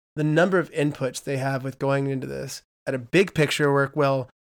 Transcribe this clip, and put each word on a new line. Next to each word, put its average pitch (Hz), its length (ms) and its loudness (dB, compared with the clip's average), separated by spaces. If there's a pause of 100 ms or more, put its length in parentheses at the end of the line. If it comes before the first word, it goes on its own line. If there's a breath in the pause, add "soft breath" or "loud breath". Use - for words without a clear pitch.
(160)
The 151 80 0
number 175 340 4
of - 140 -2
inputs 143 500 -2
they 143 140 -4
have 135 260 -4
with 135 160 -8
going 139 300 0
into 135 180 -4
this 135 360 -10 (260)
at 135 60 -2
a 131 40 -4
big 170 360 2
picture 143 380 2
work, 139 220 0
well, 135 340 0 (160)